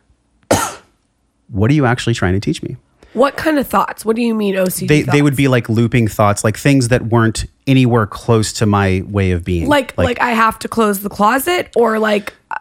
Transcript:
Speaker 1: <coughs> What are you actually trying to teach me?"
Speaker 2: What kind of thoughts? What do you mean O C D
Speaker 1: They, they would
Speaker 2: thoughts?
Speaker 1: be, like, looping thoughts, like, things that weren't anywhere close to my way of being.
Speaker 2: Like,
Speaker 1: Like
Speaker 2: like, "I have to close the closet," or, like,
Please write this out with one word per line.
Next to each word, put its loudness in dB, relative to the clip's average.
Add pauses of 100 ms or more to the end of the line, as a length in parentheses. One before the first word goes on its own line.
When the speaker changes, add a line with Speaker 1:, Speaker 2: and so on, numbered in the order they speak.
(500)
Speaker 1:
<coughs> 2 (920)
What 0
are 2
you 2
actually -2
trying -2
to -2
teach -6
me?" -12 (380)
Speaker 2:
What 0
kind 0
of -2
thoughts? -4
What -2
do -2
you 0
mean -2
O 0
C -4
D 4
Speaker 1:
They, -
they 2
would 2
Speaker 2:
thoughts? -4
Speaker 1:
be, 2
like, 0
looping 2
thoughts, 0
like, 0
things 2
that 0
weren't 0 (200)
anywhere 4
close 0
to -2
my 2
way 0
of -4
being. -2
Speaker 2:
Like, 0
Speaker 1:
Like 0
Speaker 2:
like, -2
"I 0
have 0
to -8
close 0
the -6
closet," -2
or, 2
like, -2 (260)